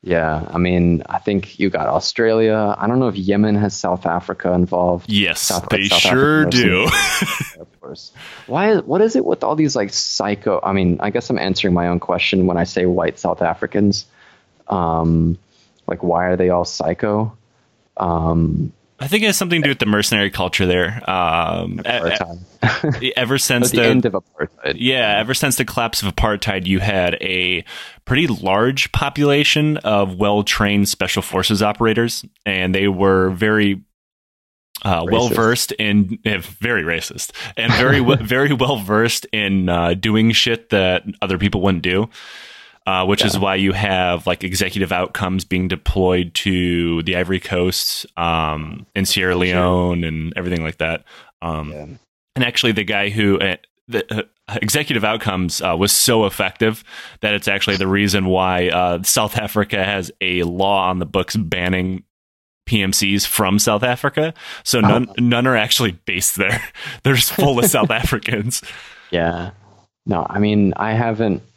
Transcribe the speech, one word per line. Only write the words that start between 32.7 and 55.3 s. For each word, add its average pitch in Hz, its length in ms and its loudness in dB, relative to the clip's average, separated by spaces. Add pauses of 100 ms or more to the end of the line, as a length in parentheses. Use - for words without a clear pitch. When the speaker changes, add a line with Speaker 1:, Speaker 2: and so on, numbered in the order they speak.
Speaker 2:
they 98 120 2
were 95 440 4
very, 101 500 2 (1040)
uh, 90 180 0
Speaker 1:
Racist. 85 100 -2
Speaker 2:
well-versed 113 600 2
in, 104 500 0
eh, 107 160 -2
very 104 440 -4
racist, - 480 -6 (260)
and 113 160 0
very 127 240 4
w-, 135 200 4
Speaker 1:
<laughs> - 60 -2
Speaker 2:
very 139 300 2
well-versed 117 800 0
in, 98 340 0
uh, 87 280 2
doing 110 360 2
shit 113 380 0
that 92 340 2 (200)
other 92 160 0
people 98 220 0
wouldn't 92 220 2
do. 92 240 0 (800)
Uh, 92 180 0
which 101 180 2
is 98 120 0
Speaker 1:
Yeah. 95 60 0
Speaker 2:
why 95 140 2
you 95 180 2
have, 92 520 0
like, 90 180 -2
executive 92 480 -2
outcomes 92 540 -2
being 92 220 -2
deployed 90 680 0
to 85 680 0
the 90 120 -2
Ivory 90 240 -2
Coast, - 680 -2 (100)
um, 82 800 -4
in 95 100 0
Sierra 92 280 0
Speaker 1:
Sure. 90 60 0
Speaker 2:
Leone 90 640 2
and 80 320 -6
everything 87 280 -4
like 80 160 -8
that. 82 240 -4 (400)
Um, 78 280 -8
Speaker 1:
Yeah. 76 140 -14 (500)
Speaker 2:
and 131 80 0
actually 123 280 0
the 107 120 0
guy 101 260 -2
who, 101 300 2
uh, 95 180 -2 (300)
the, 113 160 -2 (460)
uh, 104 140 -8
executive 117 420 -2
outcomes, 98 560 -2